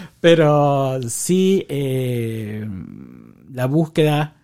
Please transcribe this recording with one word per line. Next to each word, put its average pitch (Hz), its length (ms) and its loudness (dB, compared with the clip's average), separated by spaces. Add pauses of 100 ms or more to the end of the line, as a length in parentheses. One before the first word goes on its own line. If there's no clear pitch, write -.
(200)
pero 147 880 4
sí, 185 600 0
eh, 117 960 -4 (840)
la 127 140 -4
búsqueda 151 760 0